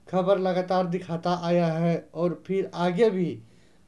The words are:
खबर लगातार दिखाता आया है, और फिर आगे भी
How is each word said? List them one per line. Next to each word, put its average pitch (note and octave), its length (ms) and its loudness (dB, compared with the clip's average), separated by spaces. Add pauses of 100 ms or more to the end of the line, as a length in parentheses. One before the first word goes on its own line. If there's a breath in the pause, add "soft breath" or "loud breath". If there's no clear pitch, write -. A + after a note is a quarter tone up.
खबर F#3 300 2
लगातार F#3 480 0
दिखाता F3 560 -4
आया F3 240 2
है, E3 480 0
और E3 320 -2
फिर F#3+ 280 -2
आगे F3+ 360 2
भी E3 320 -2 (460 soft breath)